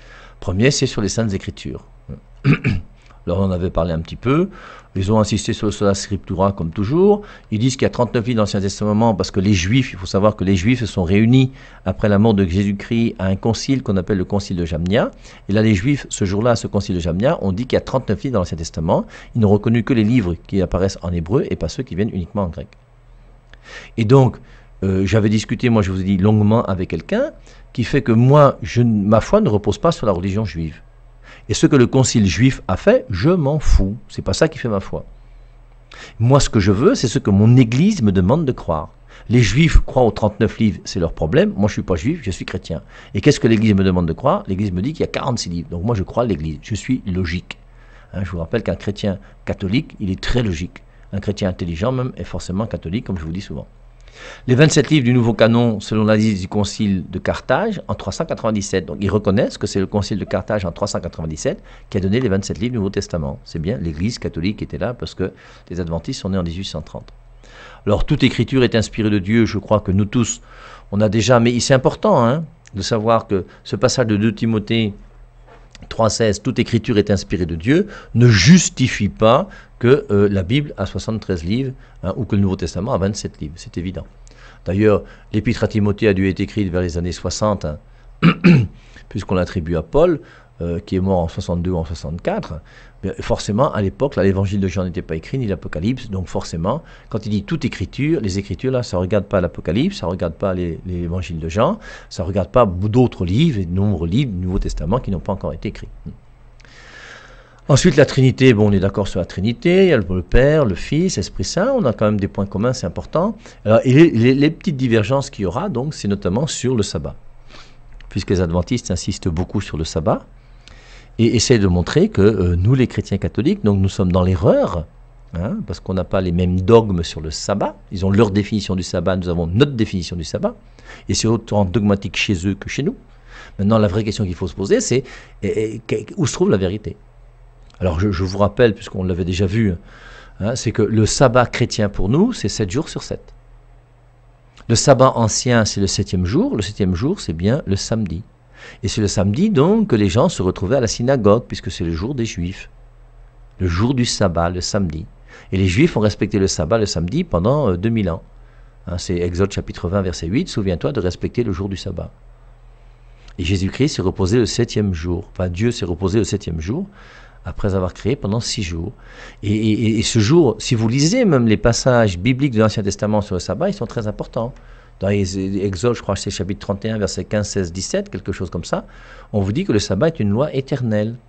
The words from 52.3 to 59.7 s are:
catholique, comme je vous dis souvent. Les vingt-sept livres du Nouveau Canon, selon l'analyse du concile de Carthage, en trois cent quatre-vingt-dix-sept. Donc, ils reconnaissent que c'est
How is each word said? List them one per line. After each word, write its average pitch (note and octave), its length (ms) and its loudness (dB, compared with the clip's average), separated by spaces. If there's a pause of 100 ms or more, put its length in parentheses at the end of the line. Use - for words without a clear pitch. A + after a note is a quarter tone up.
catholique, F2 380 -6
comme G2 140 -6
je D#2 60 -8
vous D#2+ 80 -8
dis F2+ 100 -8
souvent. - 240 -12 (800)
Les B2 80 4
vingt-sept D3 360 4
livres D3+ 140 4
du A#2+ 80 4
Nouveau A#2 220 4
Canon, A2+ 460 4
selon A2 240 0
l'analyse G#2+ 360 4
du F#2 60 -6
concile G2 640 -2
de F#2 80 -6
Carthage, D#3 720 -2
en A2 60 -2
trois - 180 -8
cent - 120 -4
quatre-vingt-dix-sept. G#2 640 -2
Donc, D#2 140 -10
ils G2+ 100 -2
reconnaissent G#2 480 0
que - 80 -4
c'est G2+ 140 -2